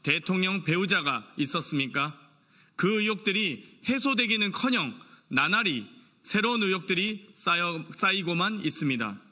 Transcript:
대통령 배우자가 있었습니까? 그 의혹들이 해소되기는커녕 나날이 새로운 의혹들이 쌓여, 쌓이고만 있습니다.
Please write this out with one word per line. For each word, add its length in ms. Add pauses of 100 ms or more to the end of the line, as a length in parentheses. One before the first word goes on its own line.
대통령 600
배우자가 720
있었습니까? 800 (600)
그 240
의혹들이 640 (240)
해소되기는커녕 1080 (300)
나날이 580 (380)
새로운 400
의혹들이 720
쌓여, 600
쌓이고만 720
있습니다. 560 (120)